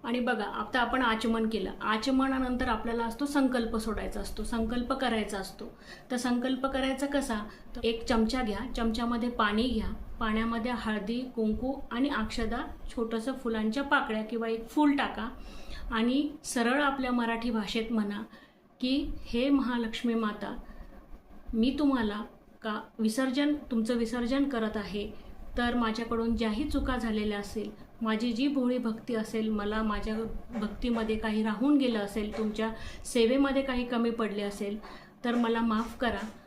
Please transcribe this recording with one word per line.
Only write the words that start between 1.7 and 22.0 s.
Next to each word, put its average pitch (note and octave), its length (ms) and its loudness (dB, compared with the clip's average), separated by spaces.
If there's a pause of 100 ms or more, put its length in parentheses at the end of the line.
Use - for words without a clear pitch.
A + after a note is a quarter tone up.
आचमनानंतर B3+ 880 2
आपल्याला A#3 360 0
असतो A3+ 220 -2
संकल्प B3 500 2
सोडायचा G#3 440 -2
असतो, G#3+ 240 -6
संकल्प A#3+ 480 -2
करायचा A3 460 0
असतो. - 260 -8 (460)
तर B3 60 0
संकल्प B3+ 500 0
करायचा C4+ 400 0
कसा? C#4 280 0 (420)
तर A#3+ 80 -6
एक A3+ 240 0
चमचा A3+ 340 4
घ्या, G#3+ 340 -2
चमच्यामध्ये A#3 520 0
पाणी G#3+ 340 4
घ्या, A3 580 -2
पाण्यामध्ये A3+ 540 0
हळदी, A3 460 -2 (160)
कुंकू A3+ 380 0 (180)
आणि C4 160 2
अक्षदा, A3 500 0 (320)
छोटंसं A3+ 420 -2
फुलांच्या A3+ 500 0
पाकळ्या C4 420 2
किंवा A3+ 240 -4
एक A3+ 200 -4
फूल D4 280 6
टाका A3 320 -2 (600)
आणि B3 380 2 (160)
सरळ B3 380 2
आपल्या C4+ 300 0
मराठी A#3 380 0
भाषेत A3 420 -2
म्हणा G#3 300 0 (580)
की, C4 300 0 (140)
"हे B3+ 260 2
महालक्ष्मी A#3 640 2
माता, G#3 440 -2 (960)
मी B3 240 2
तुम्हाला A#3 420 2 (420)